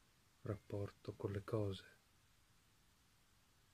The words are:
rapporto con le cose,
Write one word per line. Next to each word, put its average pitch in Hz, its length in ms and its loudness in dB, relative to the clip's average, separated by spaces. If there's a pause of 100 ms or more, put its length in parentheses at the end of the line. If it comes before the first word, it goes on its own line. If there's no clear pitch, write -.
(420)
rapporto - 720 -2
con 101 180 0
le 101 120 0
cose, 104 400 2 (1900)